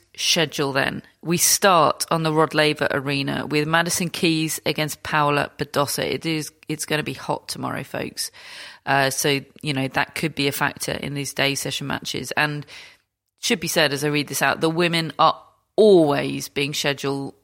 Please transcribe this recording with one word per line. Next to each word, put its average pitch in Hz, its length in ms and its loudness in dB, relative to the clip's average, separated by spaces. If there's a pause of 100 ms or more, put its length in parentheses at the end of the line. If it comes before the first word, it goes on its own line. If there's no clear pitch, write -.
(160)
schedule 147 560 0
then? 135 300 -2 (200)
We 165 140 -2
start - 720 4
on 165 120 0
the 156 100 0
Rod 156 220 2
Laver 151 380 2
Arena 139 540 -2
with 151 200 0
Madison 170 440 0
Keys 160 540 0
against 156 380 -4
Paula 147 560 0
Badosa. 143 500 -2
It - 160 -4
is, 156 280 -4 (160)
it's 151 180 -6
gonna 151 160 -2
be 139 120 -6
hot - 340 -8
tomorrow, - 340 -8
folks. - 480 -8 (560)
Uh, 139 240 2
so, 139 300 0 (200)
you 151 120 -4
know, 135 160 -2
that - 260 -2
could 156 220 -4
be 139 100 0
a 139 60 0
factor - 400 -4
in - 220 -6
these 143 200 -6
day 139 220 0
session 139 320 -6
matches. - 480 -6
And 147 280 -2 (760)
should - 220 0
be 170 80 -8
said, 147 240 2
as 139 100 -4
I 151 60 0
read 147 200 0
this 135 140 -4
out, 139 180 2
the 160 100 2
women 165 480 0
are 156 220 4 (360)
always 143 720 6
being 143 260 -4
scheduled 139 680 -2